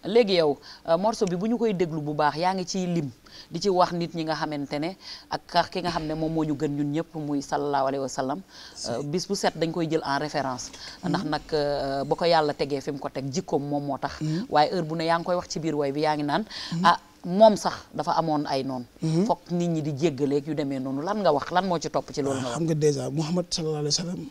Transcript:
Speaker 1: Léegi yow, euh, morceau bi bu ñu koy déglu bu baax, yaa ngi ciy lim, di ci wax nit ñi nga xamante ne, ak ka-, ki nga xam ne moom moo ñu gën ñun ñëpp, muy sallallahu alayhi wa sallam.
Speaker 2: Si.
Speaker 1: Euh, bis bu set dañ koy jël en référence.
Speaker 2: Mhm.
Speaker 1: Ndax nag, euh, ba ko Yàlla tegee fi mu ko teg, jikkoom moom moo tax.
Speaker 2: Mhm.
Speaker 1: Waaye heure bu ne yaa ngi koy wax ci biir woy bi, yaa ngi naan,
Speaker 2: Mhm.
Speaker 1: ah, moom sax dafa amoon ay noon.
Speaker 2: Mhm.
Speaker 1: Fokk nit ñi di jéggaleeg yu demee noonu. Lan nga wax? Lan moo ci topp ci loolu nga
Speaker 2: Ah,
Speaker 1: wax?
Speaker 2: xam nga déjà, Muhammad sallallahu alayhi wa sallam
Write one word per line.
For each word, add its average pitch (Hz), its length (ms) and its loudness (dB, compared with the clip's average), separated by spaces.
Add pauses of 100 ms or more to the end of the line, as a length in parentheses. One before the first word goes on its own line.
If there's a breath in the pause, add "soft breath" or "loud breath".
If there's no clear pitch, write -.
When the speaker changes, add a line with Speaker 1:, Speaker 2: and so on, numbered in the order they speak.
Speaker 1:
Léegi 202 380 4
yow, 147 160 2 (300 loud breath)
euh, 165 100 4
morceau 214 300 0
bi 175 80 0
bu 185 120 -2
ñu 233 100 0
koy 220 180 2
déglu 165 260 -2
bu 147 120 -4
baax, 147 240 2
yaa 180 180 2
ngi 185 100 -4
ciy 185 220 -4
lim, 170 220 0 (420 loud breath)
di 165 100 -6
ci 202 80 2
wax 180 240 4
nit 170 220 -2
ñi 165 80 -2
nga 156 120 -2
xamante 147 440 -4
ne, 175 180 -4 (320 loud breath)
ak 151 160 -4
ka-, 170 240 2
ki 185 120 -4
nga 170 100 -2
xam 160 160 -4
ne 156 80 -2
moom 160 180 0
moo 160 100 2
ñu 151 140 0
gën 147 160 -2
ñun 147 180 -2
ñëpp, 160 240 -4
muy 147 260 -2
sallallahu 143 460 0
alayhi 139 140 0
wa 131 80 -4
sallam. 143 320 -4 (340 loud breath)
Speaker 2:
Si. - 140 -10
Speaker 1:
Euh, 120 140 -4
bis 156 240 -4
bu 202 80 -2
set 190 240 0
dañ 165 120 0
koy 165 180 -2
jël 160 140 0
en 139 140 0
référence. 135 540 -4 (320 loud breath)
Speaker 2:
Mhm. 175 60 -2
Speaker 1:
Ndax 175 160 0
nag, 151 160 -2 (120)
euh, 139 500 0
ba 151 120 0
ko 180 100 -2
Yàlla 160 300 6
tegee 143 260 -2
fi 151 100 -6
mu 131 60 -6
ko 139 120 -6
teg, 135 220 -6
jikkoom 156 300 -2
moom 143 240 -2
moo 139 140 -2
tax. - 220 -6
Speaker 2:
Mhm. 156 280 -2
Speaker 1:
Waaye 151 240 4
heure 185 120 0
bu 156 100 -4
ne 160 100 -2
yaa 165 140 2
ngi 175 60 -6
koy 180 100 0
wax 180 140 -4
ci - 100 -6
biir 151 160 -2
woy 143 160 0
bi, 147 100 -2
yaa 151 160 2
ngi 151 60 -2
naan, 151 220 0 (280 loud breath)
Speaker 2:
Mhm. 170 120 0
Speaker 1:
ah, 170 140 8 (240)
moom 202 320 8
sax - 180 -2 (200)
dafa 156 240 -2
amoon 156 300 2
ay 135 160 0
noon. 127 200 -4 (200)
Speaker 2:
Mhm. 160 240 4
Speaker 1:
Fokk - 240 -2
nit 175 180 0
ñi 160 140 2
di 151 100 -2
jéggaleeg 143 540 0
yu 151 80 -2
demee 139 240 -2
noonu. 135 240 -4
Lan 208 180 -2
nga 170 100 6
wax? 143 200 0
Lan 180 160 2
moo 170 100 2
ci 151 140 -4
topp 139 200 -4
ci 143 120 -4
loolu 135 160 0
nga 131 80 -2
Speaker 2:
Ah, - 20 -4
Speaker 1:
wax? 120 80 -4
Speaker 2:
xam 165 80 0
nga 160 80 2
déjà, 143 380 2
Muhammad 160 400 0
sallallahu 156 340 -2
alayhi 143 120 0
wa 180 60 -2
sallam 175 280 -6